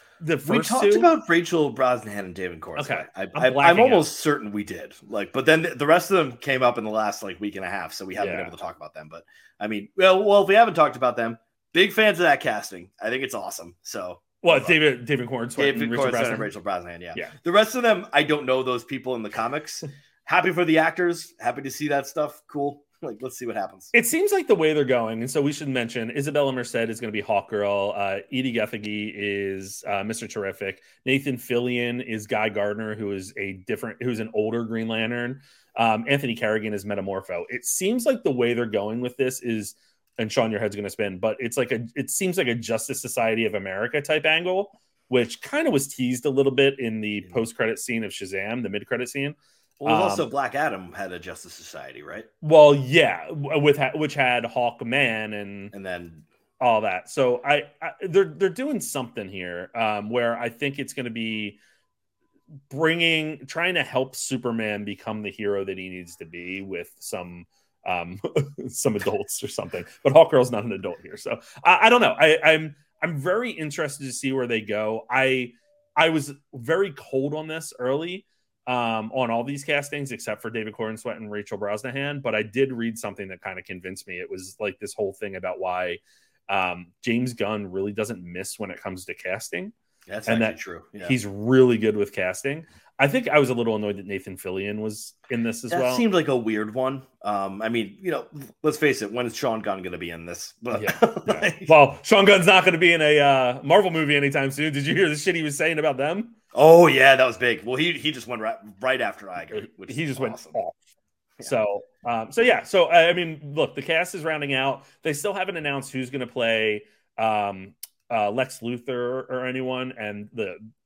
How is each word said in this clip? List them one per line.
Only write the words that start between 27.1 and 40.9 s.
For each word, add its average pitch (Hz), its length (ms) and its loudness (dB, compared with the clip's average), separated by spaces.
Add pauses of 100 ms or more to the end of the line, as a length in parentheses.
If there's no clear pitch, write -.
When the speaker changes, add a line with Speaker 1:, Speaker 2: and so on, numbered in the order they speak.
Speaker 1:
be 104 120 -6
Hawkgirl, 101 760 0
uh, 98 220 -4 (120)
Edie 131 220 -2
Gathegi 107 640 -4
is, 98 720 -6
uh, 101 160 -2
Mister 110 240 -8
Terrific, 98 540 -8 (240)
Nathan 135 320 0
Fillion 120 680 -2
is 107 220 -8
Guy 110 220 -2
Gardner, 104 460 -4
who 104 180 -6
is 95 240 -10
a 98 160 -6 (120)
different, 113 380 -8
who's 120 160 -4
an 110 160 -8
older 113 300 0
Green 113 220 -4
Lantern, 120 540 -4 (340)
um, 113 320 2
Anthony 139 280 -6
Carrigan 110 400 -2
is 98 100 -10
Metamorpho. 95 640 -6
It 123 160 -12
seems 226 400 -2
like 262 180 0
the 151 80 2
way 120 220 2
they're 120 140 0
going 107 340 -2
with 123 160 -6
this 127 240 -2
is, 113 320 -4 (460)
and 110 120 -4
Sean, 110 200 0
your 104 80 -4
head's 101 160 -2
gonna 101 140 -6
spin, 98 280 -6